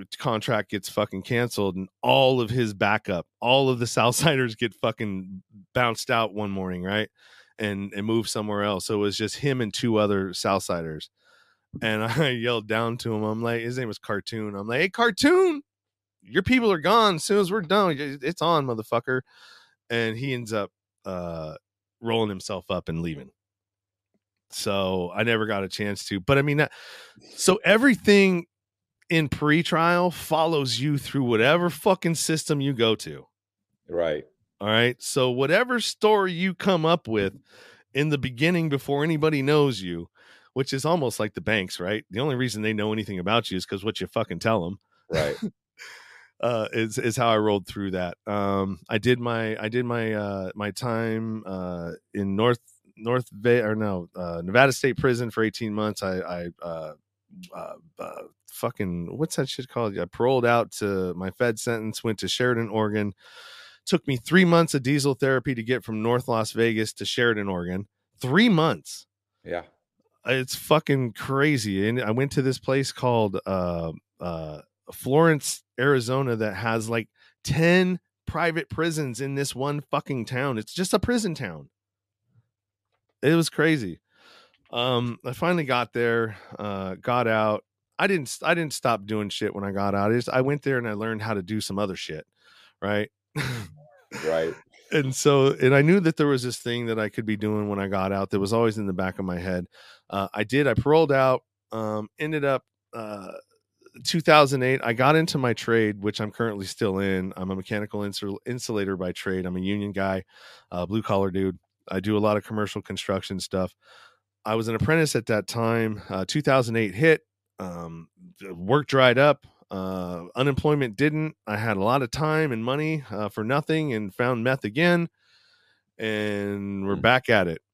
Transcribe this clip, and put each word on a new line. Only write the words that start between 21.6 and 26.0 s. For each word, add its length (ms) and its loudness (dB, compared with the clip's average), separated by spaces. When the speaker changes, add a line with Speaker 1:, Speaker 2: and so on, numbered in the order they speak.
Speaker 1:
rolling 280 0
himself 400 -10
up 200 -4
and 120 -4
leaving. 300 -8
So 640 -2
I 100 -2
never 220 2
got 180 -2
a 60 -4
chance 360 -6